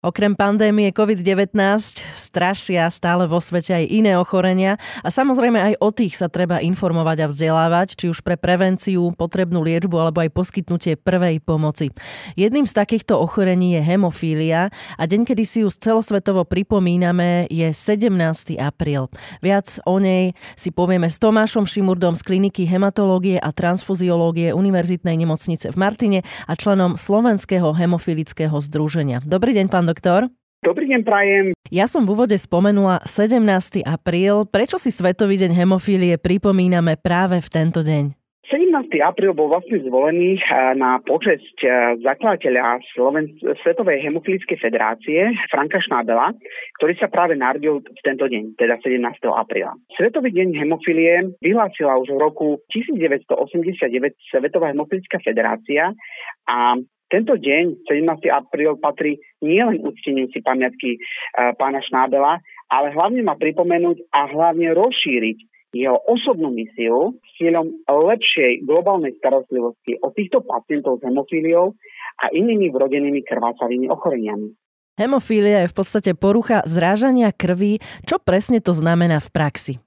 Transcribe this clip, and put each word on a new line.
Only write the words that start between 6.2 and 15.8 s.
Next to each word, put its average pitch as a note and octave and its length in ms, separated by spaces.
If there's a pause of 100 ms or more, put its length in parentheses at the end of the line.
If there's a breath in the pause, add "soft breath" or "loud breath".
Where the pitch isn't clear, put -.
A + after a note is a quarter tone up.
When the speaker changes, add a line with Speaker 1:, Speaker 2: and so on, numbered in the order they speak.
Speaker 1:
treba F3 320
informovať E3 560
a D#3 80
vzdelávať, D#3+ 720
či F3+ 80
už E3 160
pre F3 160
prevenciu, F3+ 720
potrebnú E3+ 480
liečbu, E3 400
alebo E3 240
aj D#3+ 80
poskytnutie F3 640
prvej F3 480
pomoci. D#3 480 (400 loud breath)
Jedným A3+ 320
z - 160
takýchto G3+ 400
ochorení F3+ 560
je D3+ 80
hemofília E3 880 (240 loud breath)
a - 80
deň, F#3+ 160
kedy A#3 240
si - 160
ju G#3 80
celosvetovo G3+ 800